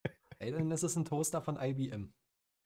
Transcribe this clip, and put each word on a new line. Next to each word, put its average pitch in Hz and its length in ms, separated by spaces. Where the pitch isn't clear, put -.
Ey, 113 120
dann 160 200
ist 160 120
es 170 120
ein 165 100
Toaster 156 360
von 147 180
I 135 140
B 135 160
M 104 240